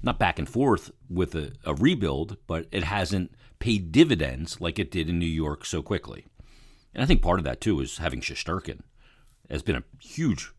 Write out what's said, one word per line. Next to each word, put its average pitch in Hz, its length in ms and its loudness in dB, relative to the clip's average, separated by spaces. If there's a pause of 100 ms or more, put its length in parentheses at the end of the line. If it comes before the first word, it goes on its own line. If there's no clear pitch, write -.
not 123 160 -2
back 90 220 2
and 73 80 -4
forth 123 440 2 (180)
with 87 260 -2
a, 76 160 -6 (140)
a 76 100 -2
rebuild, 92 640 0 (100)
but 82 240 -4
it 87 140 -2
hasn't 92 500 -2 (240)
paid 98 320 -2
dividends 82 680 2
like 85 200 -2
it 95 100 -2
did 82 180 -2
in 85 120 0
New 85 60 0
York 78 400 -2
so 78 180 -4
quickly. - 420 -6 (720)
And 123 80 -2
I - 20 2
think 175 160 8
part 90 180 4
of 78 60 -4
that, 64 160 -4
too, 92 180 2
is 67 200 -6
having 78 220 -2
Shesterkin - 580 -6 (720)
has 73 100 -4
been - 140 0
a - 80 -4 (160)
huge - 600 -4